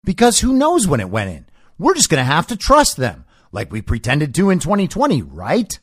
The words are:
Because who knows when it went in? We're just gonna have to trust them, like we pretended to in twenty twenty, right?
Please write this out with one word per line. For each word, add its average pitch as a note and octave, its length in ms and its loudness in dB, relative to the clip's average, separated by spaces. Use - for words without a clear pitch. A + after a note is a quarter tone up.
Because A3+ 340 2
who B3+ 140 2
knows C#4+ 340 2
when C#3 140 2
it F#2 80 -8
went G2+ 200 -4
in? D#2+ 160 -12
We're C#4+ 160 2
just D#4+ 160 0
gonna C3+ 140 2
have C#3+ 240 0
to A#3+ 80 -8
trust G3+ 400 2
them, F#2+ 300 -6
like G2 200 -8
we G#2+ 100 -8
pretended B2+ 540 -2
to F#3+ 140 4
in F#3+ 100 2
twenty G3 280 0
twenty, A3 340 0
right? F2+ 600 -4